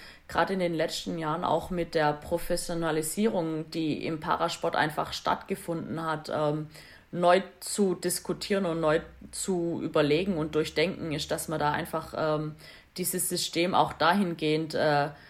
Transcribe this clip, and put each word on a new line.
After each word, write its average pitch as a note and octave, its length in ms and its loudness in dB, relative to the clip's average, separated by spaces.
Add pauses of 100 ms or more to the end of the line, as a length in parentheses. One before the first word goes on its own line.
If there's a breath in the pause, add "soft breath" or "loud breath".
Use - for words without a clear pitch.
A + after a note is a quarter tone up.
(280 loud breath)
gerade E3+ 260 0
in F#3+ 60 0
den E3+ 140 0
letzten E3+ 440 -2
Jahren D#3+ 280 -2
auch D#3+ 240 0
mit E3+ 260 -2
der D3+ 160 4
Professionalisierung, E3 1600 -2
die D#3+ 340 -2
im D#3+ 140 -4
Parasport E3 560 0
einfach D#3 380 0
stattgefunden E3 920 -4
hat, D#3 280 -4
ähm, D3+ 340 0 (460 loud breath)
neu F3 280 6 (200)
zu F#3+ 340 2
diskutieren F3 720 -2
und E3 160 0
neu D#3 180 4 (320)
zu E3+ 500 -2
überlegen D#3+ 560 2
und D#3 180 -2
durchdenken D#3 580 0
ist, D3+ 180 -4
dass D#3 160 -4
man D#3 120 -2
da D3 120 2
einfach, D#3 460 -4
ähm, D#3 380 0 (420 loud breath)
dieses F3+ 320 -2
System F3 460 0
auch D3+ 180 4
dahingehend, D#3+ 800 2
äh, D3 360 4 (200 loud breath)